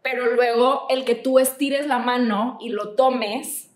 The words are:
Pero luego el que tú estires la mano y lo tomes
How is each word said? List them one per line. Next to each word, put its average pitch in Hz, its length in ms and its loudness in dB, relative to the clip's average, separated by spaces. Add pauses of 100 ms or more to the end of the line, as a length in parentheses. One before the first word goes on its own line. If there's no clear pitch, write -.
Pero 247 360 -2
luego 247 520 2
el 262 160 0
que 233 120 0
tú 262 240 2
estires 277 480 0
la 247 100 0
mano 240 640 0
y 233 100 -10
lo 208 240 -6
tomes 240 800 -2